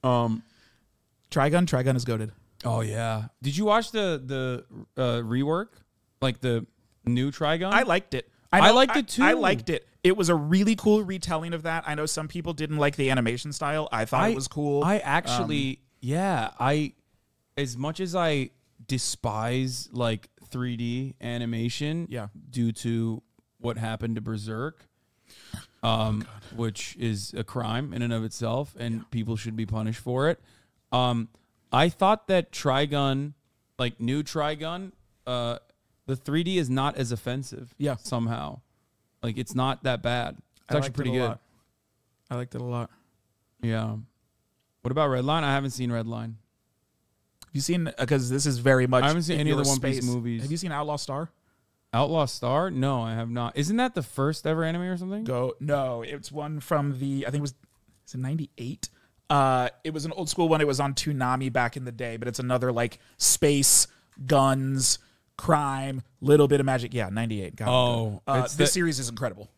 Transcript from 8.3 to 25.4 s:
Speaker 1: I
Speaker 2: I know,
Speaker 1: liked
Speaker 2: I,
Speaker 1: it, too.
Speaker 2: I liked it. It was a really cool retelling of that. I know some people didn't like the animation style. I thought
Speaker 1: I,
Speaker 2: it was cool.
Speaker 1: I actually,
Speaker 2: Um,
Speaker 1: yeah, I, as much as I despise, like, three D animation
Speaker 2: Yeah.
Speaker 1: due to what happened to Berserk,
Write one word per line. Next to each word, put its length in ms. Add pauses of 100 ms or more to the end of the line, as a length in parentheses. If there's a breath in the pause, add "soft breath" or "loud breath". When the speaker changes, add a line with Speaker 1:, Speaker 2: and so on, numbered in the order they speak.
Speaker 1:
I 60
Speaker 2:
I 80
know, 80
Speaker 1:
liked 200
Speaker 2:
I, 40
Speaker 1:
it, 80
too. 160
Speaker 2:
I 100
liked 380
it. 160 (160)
It 120
was 140
a 60
really 400
cool 280
retelling 520
of 80
that. 240
I 80
know 100
some 220
people 260
didn't 240
like 200
the 120
animation 420
style. 400
I 140
thought 200
Speaker 1:
I, 40
Speaker 2:
it 60
was 120
cool. 360
Speaker 1:
I 160
actually, 720
Speaker 2:
Um, 60 (240)
Speaker 1:
yeah, 580
I, 340 (640)
as 180
much 240
as 160
I 360 (360)
despise, 1040
like, 380 (220)
three 260
D 420
animation 920
Speaker 2:
Yeah. 160 (240)
Speaker 1:
due 220
to 500 (340)
what 220
happened 380
to 40
Berserk, 680 (960 loud breath)